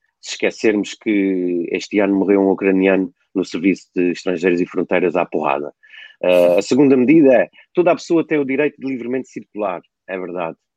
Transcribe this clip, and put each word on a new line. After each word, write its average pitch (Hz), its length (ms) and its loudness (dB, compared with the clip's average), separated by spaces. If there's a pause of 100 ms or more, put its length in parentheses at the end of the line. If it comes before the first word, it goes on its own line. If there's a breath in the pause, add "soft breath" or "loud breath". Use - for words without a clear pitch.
(220)
se - 100 -16
esquecermos 104 640 -2
que 92 760 -2
este 95 280 -4
ano 98 160 2
morreu 98 260 2
um 98 80 2
ucraniano 95 640 2 (220)
no 90 100 -2
Serviço 87 500 -4
de 90 160 0
Estrangeiros 90 480 -2
e 90 60 0
Fronteiras 87 500 -2
à 85 80 0
porrada. 73 480 -4 (520 loud breath)
Eh, 87 340 4
a 101 60 2
segunda 135 340 4
medida 135 360 4
é: 101 160 2 (240 soft breath)
toda 175 180 2
a 151 40 2
pessoa 160 300 -2
tem 156 140 -2
o 139 60 -2
direito 139 340 -2
de 127 80 -10
livremente 127 420 -8
circular, 98 520 -8 (260)
é 95 100 -8
verdade, 87 400 -8 (200)